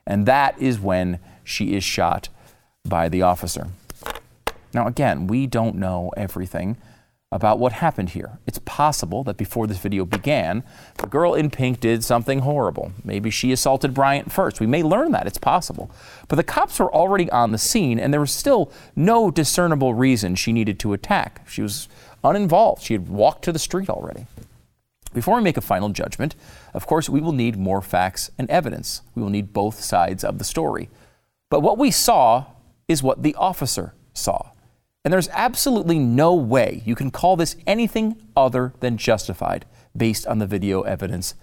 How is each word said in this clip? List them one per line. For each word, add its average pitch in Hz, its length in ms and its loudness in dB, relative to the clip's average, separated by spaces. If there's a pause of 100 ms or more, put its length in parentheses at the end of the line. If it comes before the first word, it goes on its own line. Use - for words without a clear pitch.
and 101 200 2
that 135 340 4
is 127 200 0
when 92 380 0 (260)
she - 300 -2
is 95 100 -2
shot 87 440 0 (560)
by 82 240 0
the 90 140 0
officer. 90 460 0 (1040)
Now, 117 140 0
again, 110 400 0
we 123 200 0
don't 113 300 0
know 90 400 -4
everything 92 600 -6 (560)
about 107 280 2
what 123 140 2
happened 110 360 -2
here. - 340 -10
It's - 200 -8
possible 139 600 -2
that 101 120 -6
before 107 320 -2
this 98 100 -4
video 98 260 -2
began, 98 600 -2 (320)
the - 100 -6
girl 160 280 2
in 151 140 2
pink 127 300 -2
did 113 240 2
something 123 380 0
horrible. 127 500 -2 (140)
Maybe 101 260 -4
she 127 220 0
assaulted 135 420 2
Bryant 139 380 2
first. 143 260 0
We 110 80 0
may 147 160 2
learn 226 300 2
that. - 160 0
It's - 100 -8
possible. - 540 -2 (340)
But 147 100 -2
the 147 60 2
cops - 380 -2
were 196 120 2
already 185 380 4
on 120 220 4
the 110 60 -2
scene, 123 420 0
and 139 120 0
there 147 80 2
was 143 120 -2
still 233 400 2 (240)
no 214 340 4
discernible 147 640 2
reason 113 400 2
she 113 180 -2
needed 107 280 0
to 104 120 0
attack. - 560 -4
She - 140 -8
was 104 260 -6 (360)
uninvolved. 190 580 4
She - 120 -2
had 87 140 -2
walked 104 360 2
to 175 80 0
the 160 80 -4
street 190 280 -4
already. - 380 -8 (880)
Before 180 240 2
we 240 60 2
make 180 140 2
a 117 60 -4
final 101 260 0
judgment, - 480 -6 (360)
of - 140 -10
course, 156 220 0
we 139 120 0
will 160 120 -2
need 120 240 0
more 95 260 -2
facts 92 560 -2
and - 100 -6
evidence. 151 540 -4 (120)
We 120 80 -4
will 101 80 -2
need 101 220 -2
both 107 280 -2
sides 92 420 0
of 98 160 -4
the 101 60 -6
story. 151 440 -4 (640)
But 151 100 4
what 208 180 2
we 269 120 4
saw 131 560 4 (400)
is 156 160 0
what 131 200 0
the 151 120 2
officer 131 600 -4 (200)
saw. - 360 -4 (540)
And 143 80 2
there's 185 180 2
absolutely 202 680 0
no 139 360 4
way 120 500 2
you 113 100 -2
can 135 160 -4
call 180 240 2
this 165 220 -2 (100)
anything 220 560 0 (140)
other 127 440 2
than 120 180 0
justified 90 640 -2 (320)
based 113 300 0
on 113 120 -2
the 107 80 0
video 95 360 0
evidence 90 600 -6